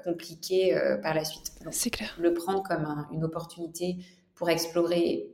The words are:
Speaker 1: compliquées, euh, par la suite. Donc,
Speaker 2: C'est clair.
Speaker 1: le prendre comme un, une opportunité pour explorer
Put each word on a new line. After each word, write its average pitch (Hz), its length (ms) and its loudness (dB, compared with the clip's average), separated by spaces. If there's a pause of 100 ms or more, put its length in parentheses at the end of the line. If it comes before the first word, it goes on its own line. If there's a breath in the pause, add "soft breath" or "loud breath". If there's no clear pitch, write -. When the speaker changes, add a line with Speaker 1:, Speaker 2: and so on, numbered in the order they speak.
Speaker 1:
compliquées, 175 680 0
euh, 139 220 2
par 160 180 -2
la 156 120 0
suite. - 260 -10 (140)
Donc, 160 80 -8
Speaker 2:
C'est - 160 0
clair. - 280 -6
Speaker 1:
le 170 160 4
prendre 190 300 0
comme 160 220 0
un, 151 260 -4
une 160 140 -2
opportunité 170 720 -4 (380 loud breath)
pour 170 140 0
explorer 170 840 2